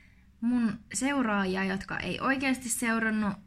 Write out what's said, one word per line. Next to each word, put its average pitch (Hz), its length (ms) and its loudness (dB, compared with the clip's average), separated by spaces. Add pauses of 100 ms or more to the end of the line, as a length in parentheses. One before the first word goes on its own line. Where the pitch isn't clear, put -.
(420)
mun 233 380 2 (140)
seuraajia, 208 720 2
jotka 190 360 -2
ei - 200 -4
oikeasti 262 500 0
seurannut, 220 640 0 (140)